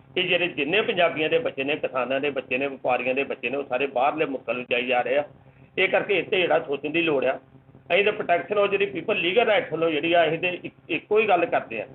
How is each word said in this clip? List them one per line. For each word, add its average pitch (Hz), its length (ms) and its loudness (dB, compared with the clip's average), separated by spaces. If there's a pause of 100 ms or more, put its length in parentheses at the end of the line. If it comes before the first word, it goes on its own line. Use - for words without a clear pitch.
(180)
ਇਹ 185 60 2
ਜਿਹੜੇ 175 240 0
ਜਿੰਨੇ 165 340 0
ਪੰਜਾਬੀਆਂ 175 480 0
ਦੇ 165 100 4
ਬੱਚੇ 139 240 -4
ਨੇ, 143 120 -2
ਕਿਸਾਨਾਂ 131 440 -2
ਦੇ 147 100 -2
ਬੱਚੇ 131 280 -4
ਨੇ, 139 100 -2
ਵਪਾਰੀਆਂ 127 480 -2
ਦੇ 139 80 0
ਬੱਚੇ 123 260 -6
ਨੇ, 135 80 -4
ਉਹ 143 60 -2
ਸਾਰੇ 135 240 -2
ਬਾਹਰਲੇ 147 380 0
ਮੁਲਕਾਂ 127 280 -4
ਨੂੰ 123 160 -8
ਜਾਈ 123 160 0
ਜਾ 123 160 2
ਰਹੇ 120 160 0
ਆ। 147 60 2 (540)
ਇਹ 190 120 2
ਕਰਕੇ 190 300 2
ਇੱਥੇ 156 180 -2
ਜਿਹੜਾ 160 220 2
ਸੋਚਣ 147 300 -4
ਦੀ 160 120 0
ਲੋੜ 143 240 2
ਆ। 135 140 0 (540)
ਅਸੀਂ 202 120 4
ਤਾਂ 208 80 2
protection 185 460 0
of 202 80 4
ਜਿਹੜੀ 196 180 0
people 196 400 -4
legal 220 240 2
rights 196 220 2
ਵੱਲੋਂ 160 180 0
ਜਿਹੜੀ 165 240 0
ਆ, 170 140 6
ਅਸੀਂ 160 120 -2
ਤੇ 180 240 -4
ਇੱਕ, 151 100 -14 (160)
ਇੱਕੋ 175 300 0
ਹੀ 220 80 4
ਗੱਲ 175 180 4
ਕਰਦੇ 127 360 -2
ਆ 92 120 -8